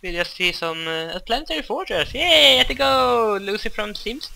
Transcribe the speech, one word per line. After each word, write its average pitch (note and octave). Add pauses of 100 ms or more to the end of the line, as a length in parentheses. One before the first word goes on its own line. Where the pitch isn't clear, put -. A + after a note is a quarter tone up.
we F3+
just F3
see F3+
some, E3
uh, E3
a F#3
planetary D4
fortress. G3+
Yay, D4
at B3+
the C4+
goal! B3
Lucy G3
from G#3
seems A#3+